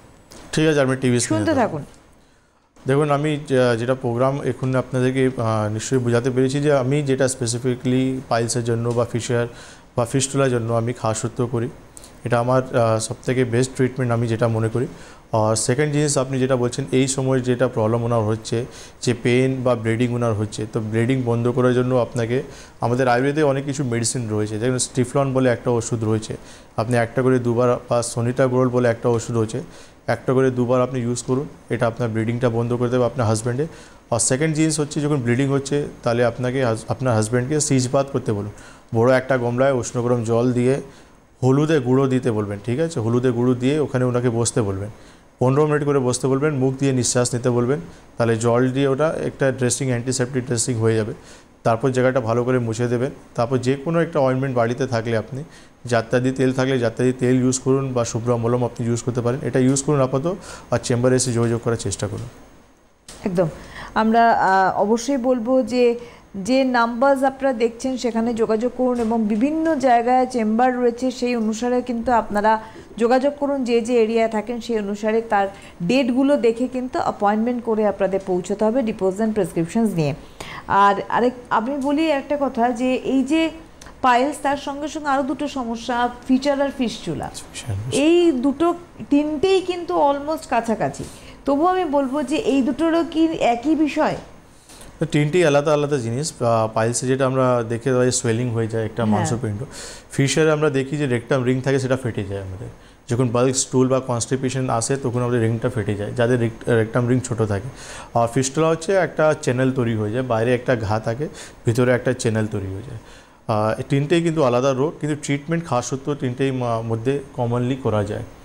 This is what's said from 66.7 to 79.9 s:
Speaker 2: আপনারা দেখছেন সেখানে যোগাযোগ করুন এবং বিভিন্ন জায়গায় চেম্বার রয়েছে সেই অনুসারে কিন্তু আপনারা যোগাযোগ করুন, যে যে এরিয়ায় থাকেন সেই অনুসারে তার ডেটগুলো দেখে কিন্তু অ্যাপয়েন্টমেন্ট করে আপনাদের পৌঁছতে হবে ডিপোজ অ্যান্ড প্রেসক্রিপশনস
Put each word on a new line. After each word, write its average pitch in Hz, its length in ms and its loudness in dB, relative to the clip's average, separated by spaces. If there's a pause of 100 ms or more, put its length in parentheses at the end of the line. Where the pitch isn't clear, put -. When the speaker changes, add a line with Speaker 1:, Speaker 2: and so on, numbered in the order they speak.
Speaker 2:
আপনারা 269 300 0
দেখছেন 233 440 -2
সেখানে 226 380 -2
যোগাযোগ 220 420 0
করুন 247 240 0
এবং 226 260 0
বিভিন্ন 294 520 0
জায়গায় 247 480 4
চেম্বার 247 500 2
রয়েছে 247 340 0
সেই 247 260 -2
অনুসারে 233 460 0
কিন্তু 240 300 -2
আপনারা 214 480 2 (380)
যোগাযোগ 254 420 2
করুন, 277 240 -2
যে 233 160 2
যে 233 220 2
এরিয়ায় 226 280 2
থাকেন 220 300 -4
সেই 226 180 -4
অনুসারে 214 440 -2
তার 202 260 0 (340)
ডেটগুলো 262 540 2
দেখে 233 320 0
কিন্তু 254 300 -6
অ্যাপয়েন্টমেন্ট 220 640 0
করে 220 220 0
আপনাদের 196 400 0
পৌঁছতে 190 380 -2
হবে 233 180 2
ডিপোজ 190 340 -2
অ্যান্ড 220 180 -2
প্রেসক্রিপশনস 196 600 0